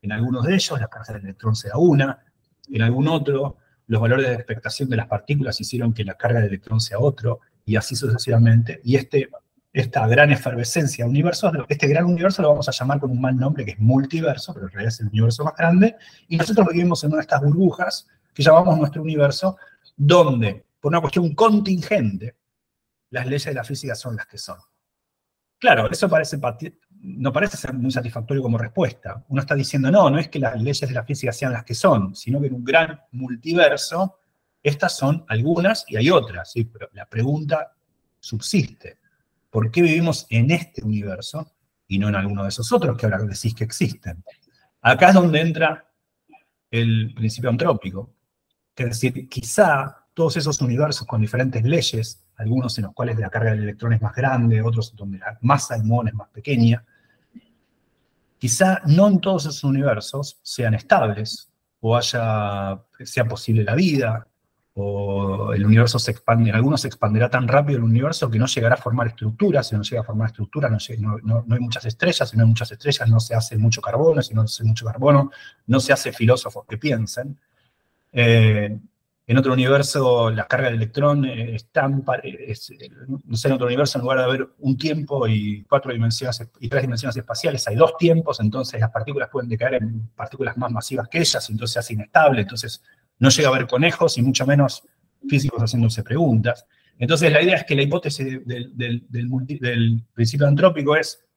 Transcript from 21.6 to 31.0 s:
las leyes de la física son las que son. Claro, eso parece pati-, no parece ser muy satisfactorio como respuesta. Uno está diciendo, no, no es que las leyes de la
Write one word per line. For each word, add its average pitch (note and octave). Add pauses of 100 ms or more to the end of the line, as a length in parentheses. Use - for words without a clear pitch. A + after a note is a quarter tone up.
las B2+
leyes C#3
de D3
la B2
física C3
son A2+
las -
que -
son. F2+ (1000)
Claro, C3
eso E3+
parece D#3
pati-, B2+ (220)
no C3
parece F3+
ser -
muy C3
satisfactorio A#2+
como A2+
respuesta. A#2
Uno C3+
está C#3+
diciendo, C#3
no, F3+
no C#3+
es D#3+
que D3+
las A#2
leyes C#3
de A2+
la A#2